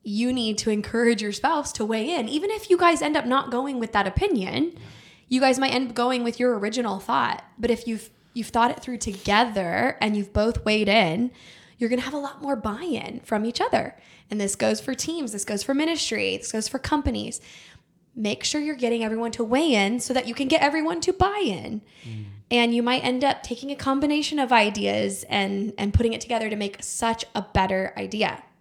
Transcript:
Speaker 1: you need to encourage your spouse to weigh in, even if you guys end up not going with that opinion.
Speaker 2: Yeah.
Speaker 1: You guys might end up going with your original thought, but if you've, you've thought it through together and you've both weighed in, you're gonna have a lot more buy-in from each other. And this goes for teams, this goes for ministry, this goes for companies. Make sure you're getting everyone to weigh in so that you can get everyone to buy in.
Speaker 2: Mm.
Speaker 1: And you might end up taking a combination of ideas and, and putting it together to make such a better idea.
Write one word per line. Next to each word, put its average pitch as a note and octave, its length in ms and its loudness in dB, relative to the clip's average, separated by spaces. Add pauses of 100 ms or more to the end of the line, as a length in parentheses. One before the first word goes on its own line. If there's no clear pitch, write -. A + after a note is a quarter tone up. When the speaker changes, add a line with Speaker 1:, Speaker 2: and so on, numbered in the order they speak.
Speaker 1:
you A3+ 300 0
need A3 240 0
to - 140 0
encourage A3 500 2
your G#3+ 100 -4
spouse C#4+ 400 0
to A3 140 -2
weigh A3 240 -2
in, C#4+ 180 -2
even D#4 220 -2
if G#4+ 220 0
you F4+ 60 8
guys E4+ 260 4
end D4+ 120 0
up C4 120 0
not C4 240 2
going C4 280 -2
with A3+ 120 -4
that G3 160 2
opinion. C#4 680 0
Speaker 2:
Yeah. - 60 -18 (500)
Speaker 1:
You B3+ 100 2
guys C4 200 4
might C4+ 160 2
end B3+ 140 0
up A#3 60 -12
going B3 280 2
with A#3 160 -2
your B3 180 4
original G#3+ 420 -2
thought, - 440 -2 (160)
but A3+ 100 0
if A3+ 180 0
you've, A3 220 -6 (240)
you've A3+ 140 -6
thought A#3+ 240 4
it - 100 -8
through B3 160 -8
together G3+ 1040 0
and G#3+ 160 2
you've G3+ 160 -4
both A3 320 0
weighed G#3+ 240 4
in, G#3 400 4 (480)
you're A#3+ 100 -2
gonna B3 140 0
have C4+ 140 -8
a - 20 -4
lot C#4 240 -8
more C#4 140 -2
buy-in A#3 640 -6
from G#3+ 260 -2
each A#3+ 160 -2
other. G#4 340 0 (360)
And G#3 100 -2
this G3 140 -2
goes A3 260 0
for C4 140 -4
teams, D4+ 380 -6
this G3+ 120 -6
goes G3+ 160 -4
for C4+ 140 -2
ministry, B3 600 0
this - 140 -10
goes A3 160 -4
for C4 120 -4
companies. C4+ 600 -2 (760)
Make G#3+ 280 -4
sure - 160 0
you're D4 160 -4
getting A#3 280 0
everyone A3+ 300 -2
to A#3 100 -2
weigh C4+ 280 4
in G#3+ 280 4
so A#3+ 160 -2
that B3+ 120 0
you A#3 60 -6
can C#4 140 -2
get - 160 4
everyone D#4 380 2
to F4+ 120 0
buy G4+ 320 2
in. G#3 360 -4 (220)
Speaker 2:
Mm. A2 220 -10 (240)
Speaker 1:
And A#3+ 240 4
you A#3+ 80 2
might B3 220 2
end B3+ 200 0
up - 200 2
taking C4 260 -8
a C#4+ 60 -4
combination D4 640 0
of B3+ 120 2
ideas G3+ 800 2
and, G3 480 -2
and G3+ 160 -2
putting A3+ 200 4
it A3+ 80 -6
together A3 280 -2
to G#3+ 60 -4
make G3+ 260 -6
such A3+ 420 -2 (120)
a G#3 80 -4 (100)
better F#3+ 420 0
idea. G3 460 -4 (200)